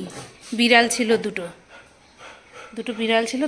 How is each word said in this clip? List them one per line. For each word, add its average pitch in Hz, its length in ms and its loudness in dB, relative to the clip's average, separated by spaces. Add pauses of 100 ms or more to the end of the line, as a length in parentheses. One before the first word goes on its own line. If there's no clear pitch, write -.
(580)
বিড়াল 233 360 6
ছিল 226 160 0 (140)
দুটো, 190 200 -8 (1300)
দুটো 226 240 -6
বিড়াল 226 300 2
ছিল, 262 180 -2